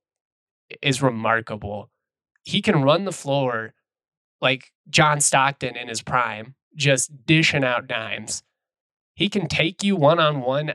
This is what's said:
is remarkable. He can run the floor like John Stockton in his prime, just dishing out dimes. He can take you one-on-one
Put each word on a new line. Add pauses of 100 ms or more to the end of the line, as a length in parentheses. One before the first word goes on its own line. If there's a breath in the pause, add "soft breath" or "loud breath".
(840)
is
remarkable. (540)
He
can
run
the
floor (680)
like (160)
John
Stockton
in
his
prime, (200)
just
dishing
out
dimes. (720)
He
can
take
you
one-on-one